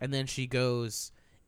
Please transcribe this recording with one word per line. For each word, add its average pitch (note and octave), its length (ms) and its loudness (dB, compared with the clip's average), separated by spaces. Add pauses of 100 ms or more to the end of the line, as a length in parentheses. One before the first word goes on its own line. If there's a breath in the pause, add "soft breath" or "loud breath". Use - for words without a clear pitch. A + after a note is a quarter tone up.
and C3+ 120 -2
then C3+ 140 0
she C3 220 -2
goes B2 640 0 (360 soft breath)